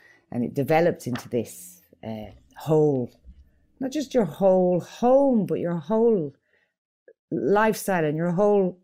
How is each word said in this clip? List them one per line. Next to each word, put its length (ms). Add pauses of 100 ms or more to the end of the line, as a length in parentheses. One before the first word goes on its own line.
(320)
and 120
it 100
developed 540
into 220
this, 520 (240)
uh, 260 (260)
whole, 540 (680)
not 120
just 220
your 120
whole 560
home, 640
but 140
your 180
whole 560 (1000)
lifestyle 720
and 120
your 140
whole 520